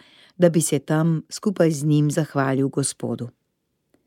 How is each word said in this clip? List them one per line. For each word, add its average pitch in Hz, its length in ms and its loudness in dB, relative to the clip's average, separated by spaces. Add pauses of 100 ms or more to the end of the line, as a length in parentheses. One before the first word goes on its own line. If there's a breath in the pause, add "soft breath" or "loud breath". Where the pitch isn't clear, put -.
(380 soft breath)
da 175 100 6
bi 170 120 4
se 151 180 -2
tam 160 520 0
skupaj 180 400 0
z 143 140 -6
njim 151 260 2
zahvalil 139 580 -2
Gospodu. 120 600 -6 (800)